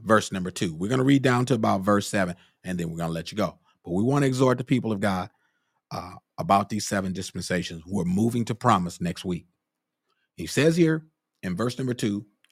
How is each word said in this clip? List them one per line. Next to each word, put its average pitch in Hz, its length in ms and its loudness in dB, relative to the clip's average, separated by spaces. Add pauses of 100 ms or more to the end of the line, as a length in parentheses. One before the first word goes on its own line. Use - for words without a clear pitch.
verse 107 280 4
number 92 220 -6
two. 92 200 -4
We're 85 160 -4
gonna 131 140 0
read 139 200 4
down 123 240 2
to 131 80 2
about 110 260 2
verse 101 260 2
seven, 92 300 -2 (260)
and 90 160 -6
then 82 120 -4
we're 82 80 -10
gonna 82 140 -4
let 82 200 -8
you 98 40 -12
go. 95 220 -2 (260)
But 82 80 -6
we 95 120 2
wanna 139 220 2
exhort 127 320 2
the 127 60 -6
people 113 280 0
of 98 80 -4
God, 95 300 -2 (600)
uh, 92 260 -12 (220)
about 98 300 2
these 104 180 -4
seven 95 260 -2
dispensations. 90 760 -6
We're 95 180 -2
moving 113 400 2
to 117 100 -4
promise 95 460 2
next 85 240 -4
week. 90 240 -6 (880)
He 85 100 -10
says 160 300 2
here 160 300 4 (360)
in 175 140 -4
verse 123 220 -2
number 131 160 -2
two, 104 320 -2 (260)